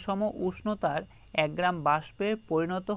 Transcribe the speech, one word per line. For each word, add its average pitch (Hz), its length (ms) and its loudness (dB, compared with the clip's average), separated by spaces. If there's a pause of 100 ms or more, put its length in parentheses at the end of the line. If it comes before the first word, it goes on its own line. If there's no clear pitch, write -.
সম 196 140 -2 (260)
উষ্ণতার 185 540 -2 (440)
এক 151 140 0
গ্রাম 180 180 2 (120)
বাষ্পে 156 400 0 (220)
পরিণত 175 460 0